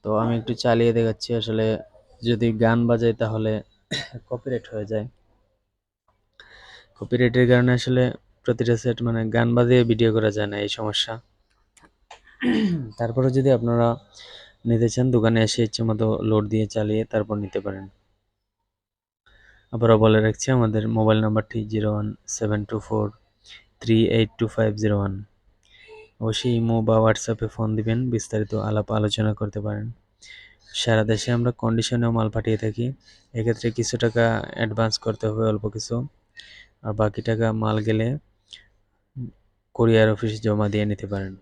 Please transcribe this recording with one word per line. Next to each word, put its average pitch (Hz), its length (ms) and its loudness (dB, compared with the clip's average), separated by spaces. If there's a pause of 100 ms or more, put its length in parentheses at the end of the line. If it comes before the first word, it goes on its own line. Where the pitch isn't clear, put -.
তো 104 140 -6
আমি 117 200 0
একটু 117 160 -4
চালিয়ে 117 400 2
দেখাচ্ছি, 113 420 0
আসলে 110 420 0 (460)
যদি 117 280 2
গান 117 360 2
বাজাই 117 260 2
তাহলে 110 480 -2 (300)
<coughs> - 380 -12
কপিরাইট 123 420 -8
হয়ে 107 140 -6
যায়। 107 200 -4 (1900)
কপিরাইটের 123 500 2
কারণে 123 240 6
আসলে 127 380 0 (320)
প্রতিটা 117 340 0
সেট, 117 240 -2
মানে, 113 280 -2
গান 117 260 2
বাজিয়ে 120 280 4
ভিডিও 113 300 2
করা 110 180 2
যায় 104 160 -4
না, 101 100 -6
এই 104 120 -4
সমস্যা। 107 440 -6 (1300)
<coughs> 190 560 0
তারপরে 120 340 0
যদি 135 200 2
আপনারা 117 360 2 (760)
নিতে 117 240 2
চান, 127 220 0
দোকানে 113 320 4
এসে 113 200 0
ইচ্ছে 110 200 -2
মতো 110 400 0
লোড 107 240 2
দিয়ে 110 180 0
চালিয়ে 107 400 -2
তারপর 107 300 -4
নিতে 101 240 -6
পারেন। 98 260 -8 (1900)
আবারও 113 240 6
বলে 110 240 6
রাখছি, 110 300 0
আমাদের 110 360 2
মোবাইল 110 340 4
নাম্বারটি 107 440 -2
জিরো 107 260 -2
ওয়ান 104 240 -4 (120)
সেভেন 104 360 -4
টু 107 160 -6
ফোর 107 320 -4 (680)
থ্রি 113 180 2 (100)
এইট 113 300 0
টু 113 100 -2
ফাইভ 110 280 0
জিরো 107 220 0
ওয়ান। 101 160 -2 (1080)
অবশ্যই 113 340 -2
ইমো 113 260 0
বা 113 180 2
WhatsApp-এ 110 480 0
ফোন 110 280 -4
দিবেন, 113 340 -2
বিস্তারিত 110 460 -4
আলাপ 107 360 -2
আলোচনা 107 420 0
করতে 104 260 -6
পারেন। 104 320 -8 (840)
সারা 110 300 2
দেশে 110 280 0
আমরা 120 200 2
কন্ডিশনেও 117 600 0
মাল 113 180 0
পাঠিয়ে 110 280 -2
থাকি, 110 280 -4 (480)
এক্ষেত্রে 117 380 -2
কিছু 120 260 -4
টাকা 117 540 0
অ্যাডভান্স 110 460 -2
করতে 110 300 -4
হবে, 107 200 -2
অল্প 107 220 -2
কিছু, 110 260 -8 (880)
আর 107 100 -4
বাকি 107 280 -2
টাকা 113 300 0
মাল 110 280 -2
গেলে 110 380 -2 (1600)
কুরিয়ার 113 360 4
অফিসে 107 280 -4
জমা 107 320 0
দিয়ে 104 160 -2
নিতে 104 220 -6
পারেন। 95 340 -8